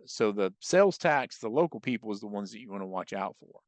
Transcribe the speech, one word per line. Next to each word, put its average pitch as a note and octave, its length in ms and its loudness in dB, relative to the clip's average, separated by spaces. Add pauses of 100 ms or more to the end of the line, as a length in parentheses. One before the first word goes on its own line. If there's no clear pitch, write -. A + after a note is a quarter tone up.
so G#2+ 260 2
the G2 180 2 (100)
sales F#3 360 4
tax, C#3+ 420 0
the A2+ 120 -6
local D3 280 2
people A2 320 -4
is G2+ 100 -4
the G#2+ 60 -10
ones G2+ 260 -6
that A2 80 -16
you A#2+ 100 -16
wanna F#2+ 160 -8
watch F#2 260 -6
out G2 260 -6
for. - 300 -20